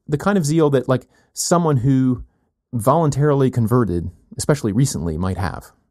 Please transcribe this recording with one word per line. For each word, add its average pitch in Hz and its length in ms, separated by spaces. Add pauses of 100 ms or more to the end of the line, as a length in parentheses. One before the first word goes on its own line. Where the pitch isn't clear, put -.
the 147 100
kind 196 220
of 156 60
zeal 151 260
that, 135 180
like, 127 180 (260)
someone 170 440
who 131 460 (500)
voluntarily 139 800
converted, 104 580 (280)
especially 143 340
recently, 85 480
might 92 180
have. - 340 (200)